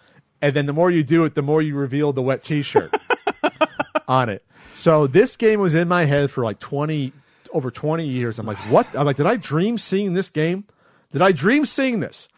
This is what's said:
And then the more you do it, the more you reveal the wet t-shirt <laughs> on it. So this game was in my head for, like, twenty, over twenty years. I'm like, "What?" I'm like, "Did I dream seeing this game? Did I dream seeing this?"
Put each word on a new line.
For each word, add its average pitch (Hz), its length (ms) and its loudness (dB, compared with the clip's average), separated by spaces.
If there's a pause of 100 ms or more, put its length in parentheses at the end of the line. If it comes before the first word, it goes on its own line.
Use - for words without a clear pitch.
(420)
And 147 140 2
then 147 100 0
the 143 80 -4
more 175 180 2
you 165 120 2
do 165 200 2
it, 156 120 -2
the 151 60 0
more 151 200 0
you 151 140 -2
reveal 143 380 -2
the 131 80 -4
wet 127 220 -2
t-shirt 139 500 -2 (580)
<laughs> - 560 -4
on 127 220 2
it. 98 160 -10 (300)
So 151 320 4
this 165 300 2
game 220 220 2
was 180 160 2
in 170 120 2
my 175 180 2
head 143 260 2
for, 127 120 -4
like, 107 160 -4
twenty, 147 520 -4 (400)
over 131 200 -4
twenty 160 360 -4
years. 123 300 -4
I'm 110 80 -10
like, 107 120 -6 (120)
"What?" 190 160 6 (100)
I'm 143 100 0
like, 139 100 2
"Did 147 100 0
I 233 120 2
dream 190 420 -2
seeing 196 340 -4
this 185 160 -4
game? 170 360 -4 (460)
Did 139 120 -2
I 190 80 6
dream 214 340 2
seeing 254 340 -2
this?" - 280 -8 (100)